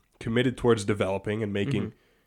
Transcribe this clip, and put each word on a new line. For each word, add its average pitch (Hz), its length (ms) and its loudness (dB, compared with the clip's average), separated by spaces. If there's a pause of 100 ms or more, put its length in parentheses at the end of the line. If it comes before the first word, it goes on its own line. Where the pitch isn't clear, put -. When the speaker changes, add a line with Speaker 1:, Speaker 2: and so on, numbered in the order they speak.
(200)
Speaker 1:
committed 120 360 0
towards 113 300 2
developing 104 560 -2
and 101 100 -4
making 101 300 0
Speaker 2:
Mm-hmm. 110 140 -8 (320)